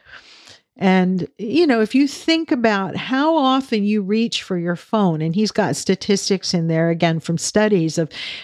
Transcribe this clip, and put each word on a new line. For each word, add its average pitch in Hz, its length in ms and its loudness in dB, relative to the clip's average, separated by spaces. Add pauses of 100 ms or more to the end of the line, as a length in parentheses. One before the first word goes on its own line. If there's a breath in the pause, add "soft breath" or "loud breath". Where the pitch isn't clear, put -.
(800 loud breath)
And, 185 580 2
you 240 300 0
know, 233 160 2
if 214 120 -2
you 277 140 4
think 320 420 -2
about 220 460 0
how 277 400 0
often 262 480 0
you 208 160 0
reach 220 420 -2
for 185 140 -4
your 175 180 -2
phone, 180 460 0
and 165 140 -2
he's 208 180 0
got 170 240 0
statistics - 800 -2
in 165 120 0
there, 165 220 2
again, 165 320 0
from 170 160 -4
studies 190 640 0
of 160 100 -2 (360 loud breath)